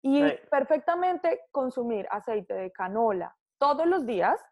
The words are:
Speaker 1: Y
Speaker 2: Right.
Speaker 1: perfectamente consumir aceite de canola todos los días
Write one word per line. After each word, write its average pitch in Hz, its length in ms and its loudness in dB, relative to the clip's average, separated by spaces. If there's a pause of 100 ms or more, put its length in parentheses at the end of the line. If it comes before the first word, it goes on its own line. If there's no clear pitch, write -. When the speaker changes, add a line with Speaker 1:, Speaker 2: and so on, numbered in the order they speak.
Speaker 1:
Y 277 200 4
Speaker 2:
Right. 294 180 2 (100)
Speaker 1:
perfectamente 339 880 0 (100)
consumir 240 600 -4
aceite 208 440 -6
de 190 180 -6
canola 190 600 -2 (240)
todos 294 280 2
los 349 200 2
días 214 320 0 (140)